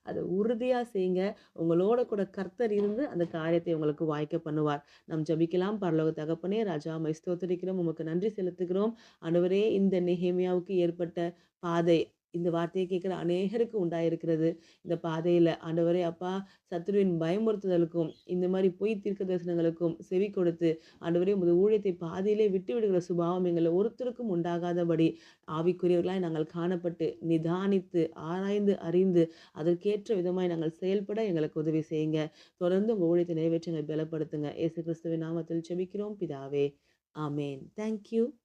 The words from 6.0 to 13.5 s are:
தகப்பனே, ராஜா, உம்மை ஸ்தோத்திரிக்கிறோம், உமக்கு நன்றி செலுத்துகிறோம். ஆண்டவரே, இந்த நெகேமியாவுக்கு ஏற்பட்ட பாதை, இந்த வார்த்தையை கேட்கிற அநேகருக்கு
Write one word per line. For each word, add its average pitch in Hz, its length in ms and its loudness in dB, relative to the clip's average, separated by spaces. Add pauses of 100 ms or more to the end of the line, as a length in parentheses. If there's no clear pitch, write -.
தகப்பனே, 165 520 -4
ராஜா, 160 320 -4
உம்மை 156 180 -2 (120)
ஸ்தோத்திரிக்கிறோம், 180 440 -4
உமக்கு 170 340 -2
நன்றி 175 240 -2
செலுத்துகிறோம். 185 680 -2 (280)
ஆண்டவரே, 180 500 2
இந்த 196 300 2
நெகேமியாவுக்கு 180 680 0
ஏற்பட்ட 170 680 -2 (220)
பாதை, 170 560 2 (200)
இந்த 175 140 0
வார்த்தையை 170 400 -2
கேட்கிற 175 340 -4
அநேகருக்கு 202 640 0